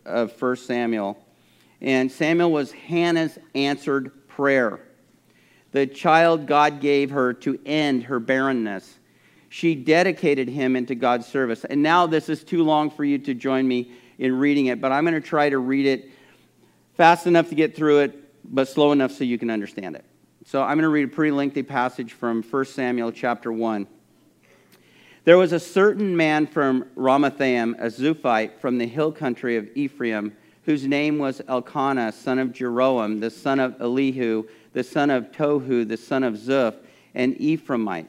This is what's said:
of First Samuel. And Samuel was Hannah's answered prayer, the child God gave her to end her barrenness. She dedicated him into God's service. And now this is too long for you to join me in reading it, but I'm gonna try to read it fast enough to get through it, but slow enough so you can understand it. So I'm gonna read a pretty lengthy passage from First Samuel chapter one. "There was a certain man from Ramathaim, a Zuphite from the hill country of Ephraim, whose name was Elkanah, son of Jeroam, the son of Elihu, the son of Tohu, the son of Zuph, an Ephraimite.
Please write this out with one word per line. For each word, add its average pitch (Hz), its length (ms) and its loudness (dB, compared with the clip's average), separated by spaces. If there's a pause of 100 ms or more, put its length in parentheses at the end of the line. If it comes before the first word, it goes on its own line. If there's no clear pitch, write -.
of 110 260 -2
First 127 340 -4
Samuel. 113 520 -4 (640)
And 131 280 0
Samuel 165 400 2
was 147 220 -2
Hannah's 165 640 -2 (160)
answered 139 720 -4
prayer, 131 520 0 (920)
the 139 140 2
child 160 600 4
God 147 340 2
gave 143 300 0
her 127 240 0
to 131 320 -6
end 139 380 0
her 127 140 -4
barrenness. 120 800 -2 (520)
She 165 240 0
dedicated 151 720 2
him 131 280 0
into 123 180 -4
God's 120 320 0
service. 123 380 -4
And 143 180 -2
now 170 240 4
this 156 240 -2
is 151 120 -6
too 165 220 0
long 151 260 2
for 147 140 -6
you 143 140 0
to 135 160 -6
join 131 340 -2
me 123 240 -4 (260)
in 131 200 0
reading 143 280 2
it, 120 140 -2
but 131 120 -2
I'm 143 120 0
gonna 165 160 -2
try 147 300 0
to 139 80 0
read 135 260 0
it 135 260 -2 (840)
fast 170 320 6
enough 170 240 4
to 165 40 -10
get 156 220 0
through 147 240 4
it, 139 140 0 (300)
but 131 220 -2
slow 147 260 4
enough 139 200 2
so 143 120 -10
you 120 120 0
can 117 140 -4
understand 101 440 -8
it. - 120 -18 (400)
So 135 160 -2
I'm 147 160 0
gonna 160 100 4
read 151 160 2
a 127 80 -6
pretty 151 200 0
lengthy 139 300 -2
passage 127 520 -4
from 113 280 -4
First 135 320 -6
Samuel 123 380 -4
chapter 120 400 -6
one. 110 340 -4 (1400)
"There 175 140 10
was 180 140 4
a 165 80 0
certain 196 560 0
man 151 300 2
from 131 400 0 (100)
Ramathaim, 131 800 0
a 117 120 -6
Zuphite 123 680 -2
from 127 200 -2
the 117 80 -2
hill 151 260 -2
country 123 440 -4
of 107 180 -6
Ephraim, 113 580 -4 (320)
whose 143 220 -2
name 147 320 0
was 135 280 -4
Elkanah, 131 640 -2
son 127 280 -4
of 131 140 -2
Jeroam, 120 680 0
the 113 100 -4
son 139 300 -2
of 127 200 -4
Elihu, 123 680 -2 (240)
the 131 100 -2
son 143 280 0
of 123 200 -2
Tohu, 135 560 0
the 110 100 -6
son 135 280 -4
of 117 100 -2
Zuph, 117 400 0 (400)
an 127 200 0
Ephraimite. 117 760 -4